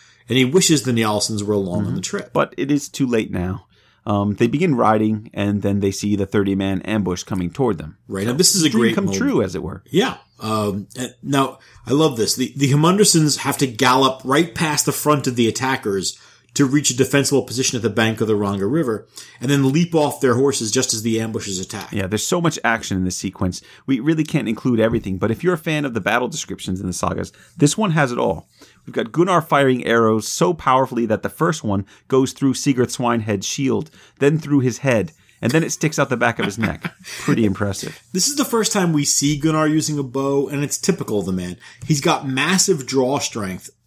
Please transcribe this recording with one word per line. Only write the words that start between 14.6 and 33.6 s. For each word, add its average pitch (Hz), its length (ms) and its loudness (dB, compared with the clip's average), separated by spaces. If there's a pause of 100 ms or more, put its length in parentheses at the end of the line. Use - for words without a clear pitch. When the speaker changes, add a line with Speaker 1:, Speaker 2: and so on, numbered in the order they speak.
Speaker 1:
the 143 60 0
front 147 340 0
of 123 100 -2
the 117 120 4
attackers 110 720 -4 (360)
to 143 100 4
reach 135 260 2
a 131 60 -2
defensible 135 460 2
position 127 340 -4
at 107 60 -6
the 110 80 0
bank 110 300 2
of 113 60 0
the 107 80 2
Ranga 101 320 0
River, 123 400 -2 (340)
and 123 100 -4
then 139 220 4
leap 170 220 2
off 147 260 0
their 127 140 4
horses 127 380 0
just 127 220 0
as 107 80 -6
the 113 180 0
ambush 110 260 -6
is 95 140 -4
attacked. 95 320 -10
Speaker 2:
Yeah, 98 140 -2
there's 104 200 -4
so 175 140 0
much 170 240 0
action 110 320 -2
in 92 80 0
this 92 120 -4
sequence. 95 460 -4 (240)
We 131 140 0
really 156 240 2
can't 147 240 -2
include 117 320 0
everything, 107 380 0
but 101 120 0
if 113 140 -4
you're 180 100 2
a 165 40 -2
fan 151 260 -2
of 127 100 -4
the 113 60 -2
battle 117 260 0
descriptions 95 540 -6
in 98 60 -6
the 90 60 -4
sagas, - 400 -4 (240)
this 147 220 2
one 208 140 0
has 147 180 2
it 120 80 -6
all. 104 300 -2 (380)
We've 120 80 -12
got 113 180 -4
Gunnar 175 300 4
firing 139 420 2
arrows 110 420 2
so 180 280 0
powerfully 131 520 0
that 107 160 0
the 104 60 -4
first 160 340 -2
one 101 220 -2 (240)
goes 131 240 2
through 135 220 0
Sigurd 123 340 0
Swinehed's 113 580 -2
shield, 131 440 -2 (280)